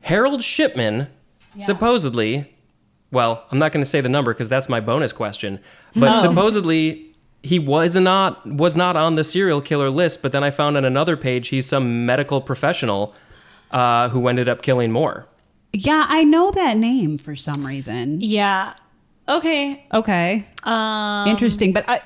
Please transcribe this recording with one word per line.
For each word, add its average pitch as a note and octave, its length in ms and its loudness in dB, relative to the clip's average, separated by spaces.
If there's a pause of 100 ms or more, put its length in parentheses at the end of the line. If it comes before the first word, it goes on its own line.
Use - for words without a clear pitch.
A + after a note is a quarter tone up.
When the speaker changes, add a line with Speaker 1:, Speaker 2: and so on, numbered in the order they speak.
Speaker 1:
Harold A#3+ 420 0
Shipman, B2+ 640 -2 (480)
Speaker 2:
Yeah. G3+ 100 -12
Speaker 1:
supposedly, D3 840 0 (600)
well, A#2 400 0
I'm C3 80 -2
not D#3 120 2
gonna D3 140 -2
say C#3+ 160 0
the B2+ 80 0
number C3 240 0
'cause A2+ 160 -6
that's C3 200 -2
my A#2+ 100 -2
bonus A#2 340 -2
question, G2+ 460 -8 (360)
but A#2 160 6
Speaker 2:
No. A3+ 60 4
Speaker 1:
supposedly F3 960 2 (280)
he F3 180 0
was E3 360 2
not, F#3 500 2
was D#3 300 0
not F3+ 200 2
on D#3+ 200 2
the D#3 80 2
serial F3+ 380 0
killer C#3+ 280 0
list, D#3+ 320 0
but C3+ 100 -4
then C#3 120 0
I C#3+ 80 0
found D3 260 0
on C3+ 80 2
another C#3+ 320 0
page B2 320 -4
he's C3 160 -2
some A#2+ 400 -2
medical C3+ 360 0
professional, B2 720 -4 (580)
uh, A#2+ 380 2
who B2 180 0
ended B2 200 0
up A#2+ 140 -2
killing B2 300 0
more. C3 340 -2 (500)
Speaker 2:
Yeah, D4 320 2
I D#4+ 160 2
know E4 280 4
that E4 260 0
name A3 400 0
for D3 180 -14
some C#3+ 300 -6
reason. C3+ 560 -6
Speaker 3:
Yeah. G3+ 520 -2 (540)
Okay. C#4+ 680 -2
Speaker 2:
Okay. G3+ 520 0 (180)
Speaker 3:
Um, G#3+ 680 -4
Speaker 2:
Interesting, G#3 440 2
but G#3 140 0
I, A#3+ 180 0